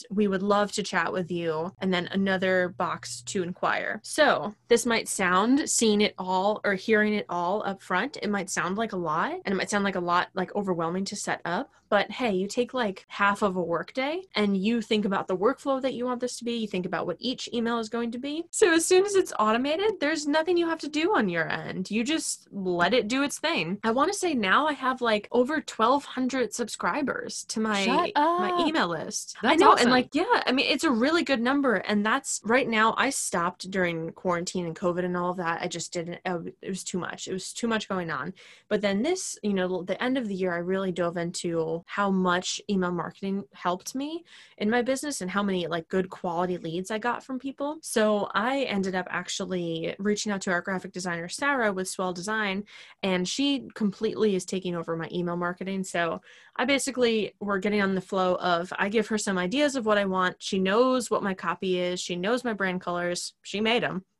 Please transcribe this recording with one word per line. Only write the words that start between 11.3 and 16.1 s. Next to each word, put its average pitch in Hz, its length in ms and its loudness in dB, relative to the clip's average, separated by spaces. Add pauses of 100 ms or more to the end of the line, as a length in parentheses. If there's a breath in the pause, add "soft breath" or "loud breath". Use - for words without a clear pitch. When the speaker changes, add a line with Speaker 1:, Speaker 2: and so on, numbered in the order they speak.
Speaker 1:
up. 185 260 -2 (180 soft breath)
But 202 220 2
hey, 226 240 -2
you 190 120 0
take, 247 260 -2
like, 233 340 -2
half 202 340 0
of 190 140 2
a 180 80 0
work 165 300 -4
day 311 420 -4
and 202 220 2
you 220 240 2
think 214 240 0
about 190 240 -2
the 185 80 0
workflow 262 440 0
that 262 120 -2
you 233 120 -6
want 247 140 -4